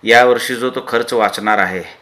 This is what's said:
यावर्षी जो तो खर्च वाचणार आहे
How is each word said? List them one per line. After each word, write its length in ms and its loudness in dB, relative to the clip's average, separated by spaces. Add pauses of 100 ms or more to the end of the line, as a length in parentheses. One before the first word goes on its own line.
यावर्षी 500 4
जो 160 -4
तो 180 -10
खर्च 240 -2
वाचणार 460 0
आहे 240 -4 (200)